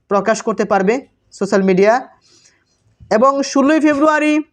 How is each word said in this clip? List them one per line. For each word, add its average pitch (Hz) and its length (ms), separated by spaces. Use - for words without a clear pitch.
প্রকাশ 202 340
করতে 220 220
পারবে 208 420
সোশ্যাল 196 300
মিডিয়া। 196 460
এবং 269 320
ষোলোই 277 380
ফেব্রুয়ারি 302 640